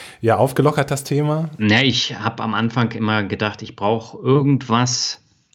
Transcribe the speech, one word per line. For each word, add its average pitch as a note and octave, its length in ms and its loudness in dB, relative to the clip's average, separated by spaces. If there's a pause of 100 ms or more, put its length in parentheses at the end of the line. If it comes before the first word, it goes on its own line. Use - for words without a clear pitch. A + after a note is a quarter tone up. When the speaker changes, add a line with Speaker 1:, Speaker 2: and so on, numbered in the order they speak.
(200)
Speaker 1:
ja, A2 160 4
aufgelockert, C#3 540 2
das C#3 120 -4
Thema. D3+ 460 0 (100)
Speaker 2:
Ja, G#2+ 220 4
ich B2+ 400 0
hab A2+ 220 -4
am A2 100 -2
Anfang A2+ 400 0
immer A2 300 0
gedacht, G#2 400 -4
ich G#2+ 120 -16
brauch A2+ 480 -4
irgendwas B2+ 1000 0 (320)